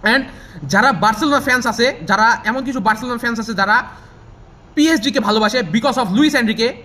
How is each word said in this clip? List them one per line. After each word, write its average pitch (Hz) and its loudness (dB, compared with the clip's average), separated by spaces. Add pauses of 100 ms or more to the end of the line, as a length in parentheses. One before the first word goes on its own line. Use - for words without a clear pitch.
(120)
And 269 2 (500)
যারা 220 4 (120)
বার্সেলোনা 262 2
ফ্যান্স 254 0
আছে, 233 0 (240)
যারা, 208 4 (240)
এমন 262 -4
কিছু 262 -4
বার্সেলোনা 226 -2
ফ্যান্স 233 -2
আছে 214 -6
যারা 202 2 (960)
পিএসজিকে 285 2
ভালোবাসে 214 2 (160)
because 247 0
of 208 -2
লুইস 285 4
এনরিকে 226 0 (160)